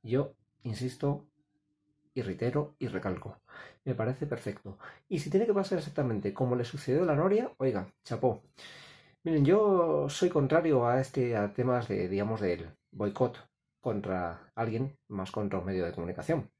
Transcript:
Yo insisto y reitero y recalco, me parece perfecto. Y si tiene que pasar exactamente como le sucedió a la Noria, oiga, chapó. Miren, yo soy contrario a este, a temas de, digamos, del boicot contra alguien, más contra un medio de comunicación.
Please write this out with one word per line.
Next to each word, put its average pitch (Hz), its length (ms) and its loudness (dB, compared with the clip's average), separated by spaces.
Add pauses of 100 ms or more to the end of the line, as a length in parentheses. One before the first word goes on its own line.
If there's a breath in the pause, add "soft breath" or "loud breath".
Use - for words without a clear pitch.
Yo 127 320 -2 (300)
insisto 127 640 -4 (840)
y 123 100 -4
reitero 127 580 -2
y 127 80 -4
recalco, - 520 -6 (440 loud breath)
me 131 100 -2
parece 127 320 -2
perfecto. 104 500 -8 (320 loud breath)
Y 170 120 -2
si 147 100 -8
tiene 196 160 4
que 214 80 2
pasar 190 240 0
exactamente 117 560 -2
como 123 220 2
le 120 80 0
sucedió 139 400 0
a - 20 2
la 156 80 2
Noria, 196 440 2
oiga, 107 280 0 (160)
chapó. 117 400 0 (800 loud breath)
Miren, 156 220 4
yo 170 640 4
soy 175 200 2
contrario 151 600 4
a 123 120 4
este, 123 360 0
a 104 180 0
temas 120 320 2
de, 95 220 0
digamos, 104 320 0
del 85 280 0 (220)
boicot 104 480 0 (420)
contra 95 760 -4
alguien, 113 500 -4
más 95 240 -6
contra 101 300 -2
un 87 60 -8
medio 92 180 0
de 85 80 -4
comunicación. - 680 -4